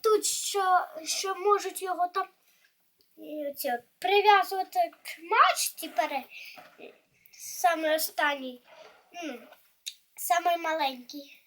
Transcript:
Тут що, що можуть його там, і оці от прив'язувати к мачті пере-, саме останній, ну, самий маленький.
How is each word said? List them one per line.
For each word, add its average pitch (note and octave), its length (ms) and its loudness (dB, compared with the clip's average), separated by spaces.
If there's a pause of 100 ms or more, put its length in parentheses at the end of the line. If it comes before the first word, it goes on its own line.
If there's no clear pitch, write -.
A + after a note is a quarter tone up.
Тут G#4+ 220 4
що, F#4 600 2 (180)
що F#4+ 300 -2
можуть F#4+ 480 2
його F4+ 260 -2
там, F#4 200 -4 (880)
і D4+ 340 -8
оці C#4 220 -6
от A#3+ 80 -4 (180)
прив'язувати F#4 920 4 (120)
к - 200 -14
мачті A#4 640 2
пере-, D4 360 -4 (1080)
саме D#4+ 640 0
останній, C#4+ 680 -4 (600)
ну, C4 160 -10 (800)
самий F4 400 2
маленький. C#4+ 920 -4